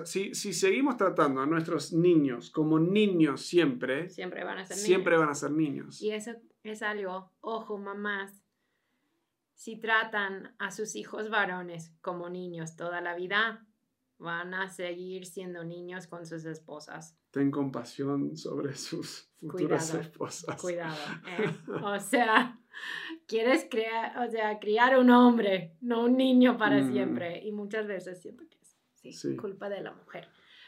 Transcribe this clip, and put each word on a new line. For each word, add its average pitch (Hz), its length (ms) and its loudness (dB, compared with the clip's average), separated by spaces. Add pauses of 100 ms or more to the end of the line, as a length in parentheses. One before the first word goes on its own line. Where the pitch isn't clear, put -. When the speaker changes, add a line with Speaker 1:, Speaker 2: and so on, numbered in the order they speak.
Speaker 1:
si, 196 280 -4
si 196 200 -6
seguimos 240 420 2
tratando 151 460 2
a 139 40 0
nuestros 165 460 0
niños 160 580 4
como 156 300 2
niños 175 600 4
siempre, 139 680 2
Speaker 2:
Siempre 185 340 -10
van 190 160 -6
a 190 60 -10
ser 185 140 -10
Speaker 1:
siempre 185 340 4
Speaker 2:
niños. 165 80 6
Speaker 1:
van 151 100 4
a 143 40 -2
ser 143 160 -4
niños. 143 500 -2
Speaker 2:
Y 214 120 -2
eso 214 200 -8 (300)
es 214 200 -10
algo, 190 480 -6 (100)
ojo, 220 360 -6
mamás, 202 680 -8 (1120)
si 226 240 -14
tratan 214 800 0
a 196 120 -6
sus 214 260 -6
hijos 214 320 -8
varones 180 720 -2
como 175 300 -6
niños 170 460 -8
toda 175 240 -6
la 170 140 -4
vida, 202 520 0 (520)
van 170 360 -6
a 190 140 -2
seguir 185 580 -8
siendo 175 380 -10
niños 175 420 -10
con 170 200 -12
sus 165 180 -10
esposas. 156 720 -14 (140)
Speaker 1:
Ten 139 200 2
compasión 143 840 -4
sobre 143 380 -6
sus - 560 -10 (100)
futuras 160 480 0
Speaker 2:
Cuidado, 165 140 -4
Speaker 1:
esposas. - 580 -8
Speaker 2:
cuidado, 170 360 -6 (300)
¿eh? 196 220 -2 (180)
Speaker 1:
<laughs> - 160 -6
Speaker 2:
O 202 160 -2
sea, 233 600 2 (680)
quieres 240 440 2
crear, 226 560 -4
o 220 40 -6
sea, 214 280 -2
criar 240 400 6
un 247 120 10
hombre, 226 680 6
no 233 240 0
un 247 120 6
niño 254 420 6
para 247 240 4
Speaker 1:
Mm. 262 100 0
Speaker 2:
siempre. 247 520 -2
Y 214 80 -6
muchas 208 340 -6
veces 180 340 -8
siento 226 300 -18
que - 80 -20
es, - 180 -20 (180)
sí, - 180 -20
Speaker 1:
Sí. - 240 -6
Speaker 2:
culpa 202 320 -8
de 196 140 -6
la - 100 -12
mujer. - 360 -18 (400)